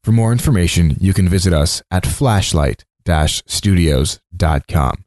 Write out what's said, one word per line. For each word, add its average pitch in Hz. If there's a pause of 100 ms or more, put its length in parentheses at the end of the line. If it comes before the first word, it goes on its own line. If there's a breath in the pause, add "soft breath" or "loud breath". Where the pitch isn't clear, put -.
For 107
more 123
information, 87
you 95
can 92
visit 90
us 78
at 92
flashlight 92 (180)
dash 78
studios 80 (120)
dot 78
com 71